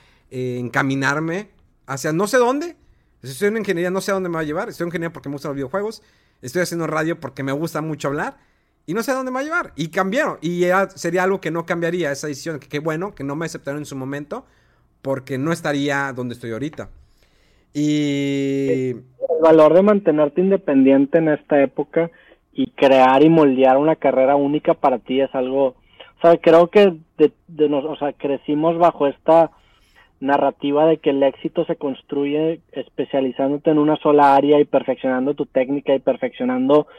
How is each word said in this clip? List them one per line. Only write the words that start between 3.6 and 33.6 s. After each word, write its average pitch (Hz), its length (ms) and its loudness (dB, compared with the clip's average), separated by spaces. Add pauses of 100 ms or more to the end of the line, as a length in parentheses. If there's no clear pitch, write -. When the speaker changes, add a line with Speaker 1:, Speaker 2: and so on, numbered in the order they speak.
Speaker 1:
no 190 100 -4
sé 208 100 -6
a - 20 0
dónde 185 160 -4
me 170 60 -6
va 160 60 -4
a 160 40 -4
llevar. 170 240 -6
Estoy 170 160 -8
en 175 40 -6
ingeniería 165 240 -8
porque 147 160 -14
me 143 60 -8
gustan 147 140 -10
los 139 60 -8
videojuegos. 190 480 -8 (380)
Estoy 165 200 -6
haciendo 170 260 -4
radio 156 320 -4
porque 131 240 -12
me 135 80 -4
gusta 156 300 -6
mucho 156 260 -8
hablar. 170 300 -6 (480)
Y 156 80 -8
no 226 80 -4
sé 277 100 -4
a 262 40 -2
dónde 262 160 -6
me 254 40 -8
va 254 60 -4
a - 40 -4
llevar. 330 300 -6
Y 170 120 -6
cambiaron. 190 540 -4
Y 175 180 -4
ya 185 300 0
sería 175 340 -4
algo 190 180 -2
que 170 80 -6
no 165 160 -6
cambiaría 170 460 -4
esa 139 160 -8
decisión. 151 320 -10
Que - 80 -20
qué 147 120 -8
bueno 165 360 -6
que - 80 -14
no 143 120 -8
me 165 120 -8
aceptaron 147 320 -10
en 147 60 -12
su 143 100 -14
momento, 139 500 -10 (560)
porque 131 380 -6
no 151 120 -4
estaría 143 640 -4
donde 123 220 -8
estoy 117 160 -12
ahorita. 117 380 -10 (840)
Y 139 1200 -2 (440)
Speaker 2:
El 160 60 -2
valor 160 320 8
de 180 80 6
mantenerte 180 600 2
independiente 139 760 2
en 165 120 2
esta 147 320 0
época 160 500 -2 (420)
y 131 180 -6
crear 135 520 4
y 156 60 8
moldear 135 480 6
una 156 180 2
carrera 131 400 2
única 143 380 0
para 131 260 0
ti 131 200 -4
es 135 140 -2
algo, 131 420 -2 (420)
o - 40 -20
sea, 170 160 6
creo 170 320 6
que 196 280 4 (200)
de, 151 160 4 (140)
de 151 220 0
nos-, 143 160 -2
o 156 120 -8
sea, 143 160 -4
crecimos 151 640 -4
bajo 165 300 2
esta 160 440 2 (720)
narrativa 143 640 0
de 160 120 2
que 156 120 -2
el 139 140 0
éxito 151 420 -2
se 165 100 -6
construye 147 840 -4 (100)
especializándote 139 1000 -4